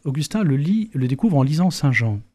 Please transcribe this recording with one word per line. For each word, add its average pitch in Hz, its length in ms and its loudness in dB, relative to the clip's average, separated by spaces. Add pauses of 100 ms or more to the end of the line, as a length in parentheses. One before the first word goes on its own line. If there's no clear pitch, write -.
Augustin 151 380 -2
le 139 140 2
lit, 202 380 0
le 131 120 0
découvre 143 300 0
en 131 80 4
lisant 160 260 2
Saint 143 220 0
Jean 113 280 0 (140)